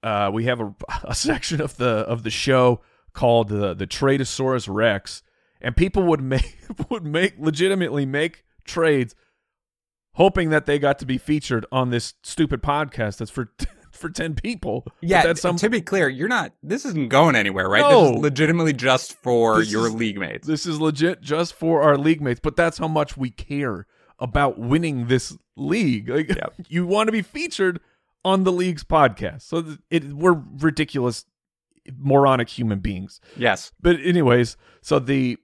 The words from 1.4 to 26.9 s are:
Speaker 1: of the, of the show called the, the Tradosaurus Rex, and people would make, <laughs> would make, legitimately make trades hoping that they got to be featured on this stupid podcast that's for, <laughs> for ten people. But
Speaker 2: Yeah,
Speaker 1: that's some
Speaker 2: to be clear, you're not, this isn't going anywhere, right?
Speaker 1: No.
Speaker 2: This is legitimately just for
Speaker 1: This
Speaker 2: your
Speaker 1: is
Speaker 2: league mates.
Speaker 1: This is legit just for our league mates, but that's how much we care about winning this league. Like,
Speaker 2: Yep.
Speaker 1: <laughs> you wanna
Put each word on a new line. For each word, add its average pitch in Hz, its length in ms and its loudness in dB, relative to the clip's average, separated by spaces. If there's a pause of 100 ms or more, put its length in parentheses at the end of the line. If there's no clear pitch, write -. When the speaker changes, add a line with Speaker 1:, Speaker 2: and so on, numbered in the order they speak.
Speaker 1:
of - 160 -6
the, 123 100 0 (200)
of 117 160 -6
the 113 60 -6
show 127 520 2 (320)
called 117 360 2
the, 101 240 -2
the 95 140 -6
Tradosaurus 131 840 0
Rex, 101 520 0 (380)
and 123 140 -4
people 185 280 2
would 160 180 2
make, 131 360 -2 (160)
<laughs> - 160 -10
would 208 160 -6
make, 156 340 -2
legitimately 156 640 0
make 135 380 -4 (220)
trades 147 500 0 (960)
hoping 180 360 4
that 156 160 2
they 147 140 2
got 139 200 0
to 139 60 -14
be 127 120 -2
featured 135 540 -2
on 131 200 0
this 117 220 -4 (100)
stupid 143 380 -2
podcast 139 560 -4
that's 113 140 -10
for, 120 200 -8 (220)
<laughs> - 180 -20
for - 180 -12
ten 165 260 -6
people. 139 500 -6
But - 160 -18
Speaker 2:
Yeah, 170 220 2
Speaker 1:
that's 165 180 0
some 180 160 0
Speaker 2:
to 208 120 0
be 220 120 -2
clear, 170 280 0
you're 131 180 -6
not, 226 260 -4 (100)
this 202 220 -6
isn't 156 240 -4
going 139 260 6
anywhere, 95 340 0
right? 104 120 4
Speaker 1:
No. 285 260 8
Speaker 2:
This 120 80 4
is 113 60 -2
legitimately 156 520 2
just 131 480 0
for 113 380 4
Speaker 1:
This 107 120 0
Speaker 2:
your 113 160 0
Speaker 1:
is 110 60 -2
Speaker 2:
league 110 240 -4
mates. 90 300 -8
Speaker 1:
This 156 180 -4
is 156 140 -6
legit 156 420 0
just 151 320 -4
for 165 280 0
our 143 160 6
league 151 240 2
mates, 123 200 -4
but 151 140 -4
that's 165 220 0
how 160 100 -4
much 151 300 -2
we 127 120 -6
care 120 560 -8 (340)
about 127 400 -2
winning 131 480 -2
this 127 300 -2 (180)
league. 139 540 -2
Like, 147 200 -2
Speaker 2:
Yep. - 320 -4
Speaker 1:
<laughs> - 80 -18
you 175 160 -2
wanna 214 260 0